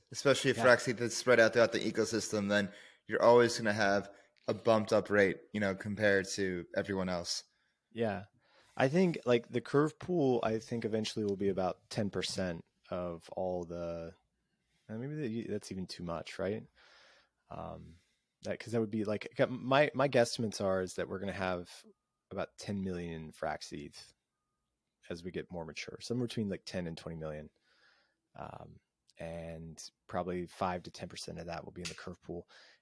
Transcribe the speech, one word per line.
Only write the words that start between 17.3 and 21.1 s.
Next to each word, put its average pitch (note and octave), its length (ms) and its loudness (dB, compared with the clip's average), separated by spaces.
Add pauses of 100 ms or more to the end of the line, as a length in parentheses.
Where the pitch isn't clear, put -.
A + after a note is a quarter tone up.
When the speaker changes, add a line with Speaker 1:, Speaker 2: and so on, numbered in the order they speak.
Speaker 2:
Um, E2 460 -14 (480)
that, G2+ 160 -6
'cause A2 140 -10
that A#2 60 2
would A2 120 -2
be, A2 120 0
like, G#2 300 -4 (160)
my, C3 460 2
my C3 120 2
guesstimates A#2 540 2
are F#2+ 220 2
is F2+ 100 -6
that - 160 -4
we're G2 80 -6